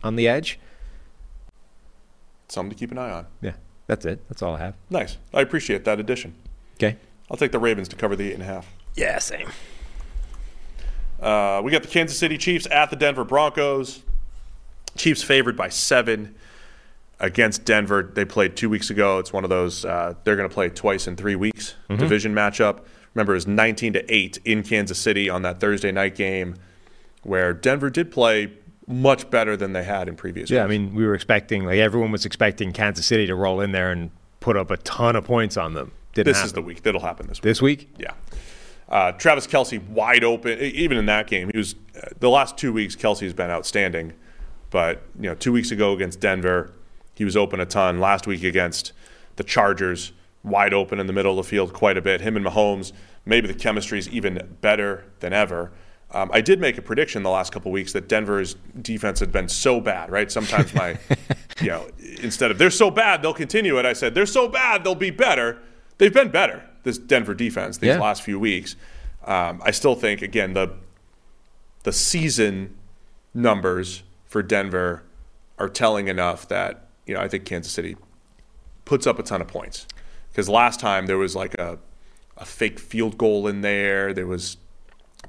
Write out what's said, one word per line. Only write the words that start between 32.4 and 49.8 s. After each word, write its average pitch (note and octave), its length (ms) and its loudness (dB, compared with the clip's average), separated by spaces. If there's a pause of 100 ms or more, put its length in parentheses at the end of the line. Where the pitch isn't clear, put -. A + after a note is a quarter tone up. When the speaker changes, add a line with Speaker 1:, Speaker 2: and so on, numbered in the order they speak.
Speaker 1:
Kansas G#2 320 -2
City A2 220 4
to F#2 80 -2
roll F#2+ 260 0
in G2+ 100 -2
there F#2 200 0
and E2+ 180 -4 (320)
put A2 160 2
up F#2 140 -2
a F#2+ 60 0
ton A#2 380 0
of G#2 80 0
points A2+ 320 0
on D#2+ 180 -4
them. C#2 200 -8 (200)
Didn't G#2+ 120 2
Speaker 2:
This A2+ 120 6
Speaker 1:
happen. G2 100 2
Speaker 2:
is F2+ 60 -6
the F2+ 80 -4
week. E2+ 220 -14
That'll F#2+ 180 0
happen E2+ 260 -8
this C2+ 100 -8
week. - 60 -12
Speaker 1:
This G#2+ 180 2
week? C#3 360 0
Speaker 2:
Yeah. - 140 -12 (800)
Uh, F#2 240 2
Travis D3 340 2
Kelce B2 400 0
wide A2+ 360 0
open. A#2 360 0
E-, C#3 80 -4
even C#3+ 300 0
in G#2 80 0
that G#2+ 220 0
game, F#2 240 -4
he G#2+ 60 -4
was, G2 180 -4 (200)
uh, - 120 -14 (120)
the B2 100 4
last C3 280 4
two B2+ 160 -4
weeks, G#2 220 -4
Kelce's G2 380 -2
been F2 160 -4
outstanding. E2+ 640 -2 (560)
But, E2+ 340 0 (140)
you G#2 120 -6
know, E2 60 -6
two B2+ 180 0
weeks A#2+ 180 0
ago G2+ 220 2
against F2+ 260 -4
Denver, F2+ 520 0 (440)
he A2 80 -4
was G#2 140 0
open G2+ 240 2
a F2+ 40 0
ton. F#2 340 2
Last F#2+ 280 2
week F2+ 160 -4
against F2+ 480 -2 (460)
the - 60 -6
Chargers, F#2+ 680 0 (320)